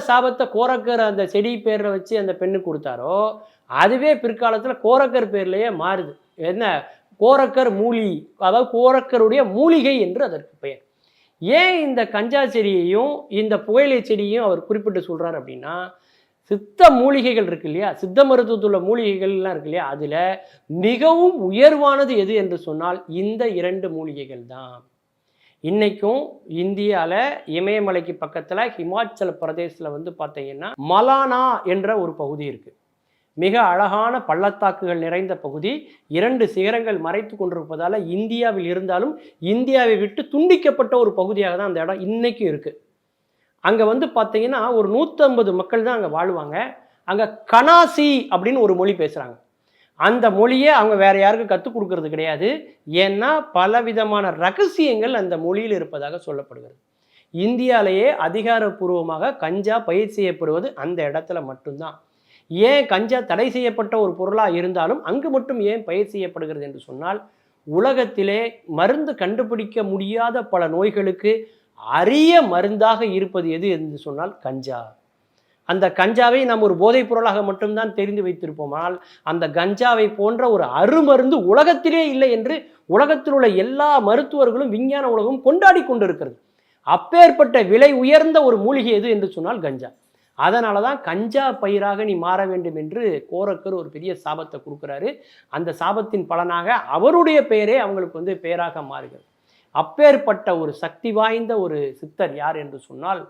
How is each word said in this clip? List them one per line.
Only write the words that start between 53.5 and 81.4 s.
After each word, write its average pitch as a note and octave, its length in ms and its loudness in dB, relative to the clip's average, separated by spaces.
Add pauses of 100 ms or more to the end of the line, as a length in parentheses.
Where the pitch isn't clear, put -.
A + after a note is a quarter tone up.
பலவிதமான G#3+ 760 0
ரகசியங்கள் A#3 840 0
அந்த F#3 240 -2
மொழியில் G3 340 -4
இருப்பதாக D#3+ 540 -6
சொல்லப்படுகிறது. C3+ 520 -14 (560)
இந்தியாலேயே A3 840 2
அதிகாரப்பூர்வமாக F#3 1200 -2
கஞ்சா G3 440 -2
பயிர் G#3+ 380 -2
செய்யப்படுவது E3+ 580 -2
அந்த E3 280 -8
இடத்துல D#3+ 400 -6
மட்டும்தான். C#3+ 520 -14 (560)
ஏன் B3 340 4
கஞ்சா A3+ 360 0
தடை B3 280 -2
செய்யப்பட்ட A3+ 500 -2
ஒரு F#3+ 160 0
பொருளா G3 320 0
இருந்தாலும் F3+ 560 -2
அங்கு C4+ 260 -4
மட்டும் C4 300 -2
ஏன் G#3+ 240 -2
பயிர் G3+ 300 -4
செய்யப்படுகிறது D#3+ 540 -8
என்று C#3 120 -16
சொன்னால், E3 420 -8 (460)
உலகத்திலே G#3 720 0 (280)
மருந்து A#3 480 0
கண்டுபிடிக்க A3 680 -4
முடியாத A3 600 -4
பல F3 240 -2
நோய்களுக்கு G3 640 0 (680)
அரிய D#4 400 6
மருந்தாக G#3 640 2
இருப்பது F#3 440 -2
எது E3 200 -4
என்று D#3 280 -6
சொன்னால் D#3 420 -10
கஞ்சா. C3 400 -10 (880)
அந்த F#3 220 0
கஞ்சாவை A#3+ 540 2
நாம் A3+ 160 0
ஒரு G3+ 140 2
போதைப் A3+ 340 4
பொருளாக A3+ 320 0
மட்டும்தான் G#3 520 -4
தெரிந்து G#3 320 -4
வைத்திருப்போம். D#3 500 -8
ஆனால் F3 280 -6 (200)
அந்த E3 240 -4
கஞ்சாவை G3+ 580 0 (100)
போன்ற A3 340 -2
ஒரு F#3 160 2 (160)
அருமருந்து C4+ 640 4